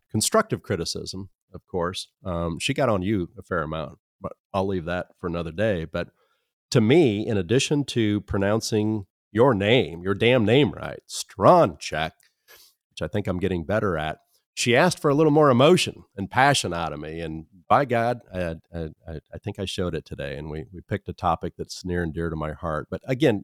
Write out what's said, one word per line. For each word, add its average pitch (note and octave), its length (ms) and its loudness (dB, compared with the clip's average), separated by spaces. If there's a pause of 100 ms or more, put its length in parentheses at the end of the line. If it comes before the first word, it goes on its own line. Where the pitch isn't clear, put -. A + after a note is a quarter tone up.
(120)
constructive A#2+ 500 -2
criticism, F2 680 -8 (240)
of F2 140 -20
course, F2+ 420 -6 (140)
um, E2+ 360 -4
she - 140 -4
got C#3 140 0
on G2+ 140 0
you F#2+ 360 -2
a F#2+ 40 -16
fair E2+ 220 -4
amount, D#2 340 -8 (240)
but F#2+ 120 -10 (200)
I'll G2 140 -2
leave F#2 180 -4
that F2 220 -6 (120)
for F2+ 80 -8
another E2+ 240 -6
day. F#2 340 -2
But F2 240 -8 (640)
to C3+ 100 2
me, A2 460 4
in A2+ 100 -2
addition C3 480 0
to G#2 360 0
pronouncing G#2+ 840 0 (260)
your B2 220 4
name, G2 480 2
your F#2+ 120 -2
damn A2+ 320 4
name A#2 260 4
right, D2 380 -10
Stronchek, F#2+ 1040 2 (800)
which - 120 -16
I D#2+ 60 -4
think G2+ 200 -4
I'm F2+ 120 -4
getting F2+ 260 -2
better G2+ 320 -2
at, D#2 220 -6 (340)
she A#2+ 240 2
asked E3 240 2
for D3+ 80 2
a C#3 40 4
little D3+ 200 4
more D3+ 160 6
emotion C#3+ 540 4 (120)
and G2 160 -8
passion B2+ 420 2
out E2 200 -4
of D2+ 80 -10
me. D#2 180 -10
And D#2+ 260 -8 (220)
by B2+ 160 4
God, A#2 380 -2 (120)
I, F2 220 -4 (180)
I, E2+ 60 -8 (260)
I, D#2+ 140 -12 (140)
I - 100 -14
think G#2 160 -8
I G2 60 -4
showed F2+ 280 -4
it D2+ 120 -8
today. C#2 320 -10
And D2 120 -10
we, D#2 240 -10
we E2+ 60 -16
picked - 300 -8
a F2 40 -10
topic E2+ 440 -2
that's - 260 -12
near F2 200 -2
and D#2+ 100 -4
dear E2 160 -4
to D#2+ 80 -6
my D2+ 160 -6
heart. D2+ 360 -6
But F#2 160 -10
again, B2 380 0